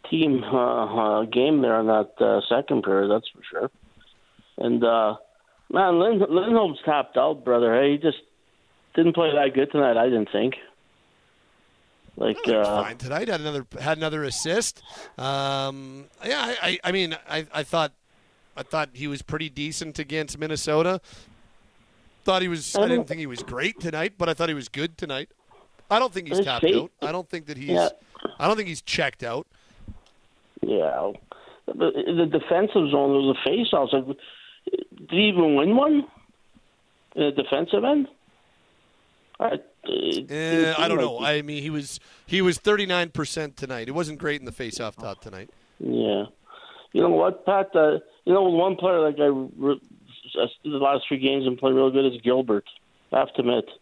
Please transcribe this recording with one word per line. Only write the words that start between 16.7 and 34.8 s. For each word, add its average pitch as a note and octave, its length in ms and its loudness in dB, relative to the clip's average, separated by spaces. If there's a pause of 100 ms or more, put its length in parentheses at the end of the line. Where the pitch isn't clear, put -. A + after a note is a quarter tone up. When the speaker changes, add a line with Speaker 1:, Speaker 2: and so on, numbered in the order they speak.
Speaker 2:
I F3+ 80 -2
mean, F3 240 -2 (120)
I, D#3 240 -6
I D#3 100 -6
thought, D3+ 300 -2 (640)
I C#3+ 60 -12
thought D3+ 300 -6
he B2+ 140 -10
was C#3+ 160 -8
pretty D#3 260 -8
decent D3 500 -10
against D3+ 400 -8
Minnesota. D#3 640 0 (1200)
Thought F#3 180 2
he F#3 60 -2
was, E3 280 -6
I G3+ 40 2
Speaker 1:
I - 40 4
Speaker 2:
didn't B3 140 2
Speaker 1:
mean A#3 80 -4
Speaker 2:
think E3 140 -8
he D3+ 60 -8
was B2 160 -12
great C3+ 360 -6
tonight, E3+ 400 -6
but F3 100 -2
I D#3+ 60 -2
thought E3 140 -2
he D#3+ 60 -4
was C3+ 140 -10
good D#3+ 300 -8
tonight. C#3 320 -8 (600)
I G#3 80 4
don't B3 140 0
think F3 160 -10
he's F3 100 0
Speaker 1:
His G3 80 0
Speaker 2:
tapped B2 180 0
Speaker 1:
face F3 120 4
Speaker 2:
out. E3+ 140 -2 (100)
I D3+ 120 -4
don't F3 160 -8
think D#3+ 180 -10
that D3 100 -10
he's, C#3 140 -10
Speaker 1:
Yeah. F3 180 2 (500)
Speaker 2:
I - 80 0
don't G#3 100 2
think G#3 120 -6
he's E3 140 -10
checked - 400 -4
out. A#2+ 240 -8 (1120)
Speaker 1:
Yeah. D#2+ 520 -2 (540)
The, - 60 -6
the E3 540 0
defensive E3+ 640 0
zone C#3+ 220 2
was C3+ 240 2
a - 120 -2
face-off. F3 440 0
Like, C3+ 260 -2 (480)
did - 440 -8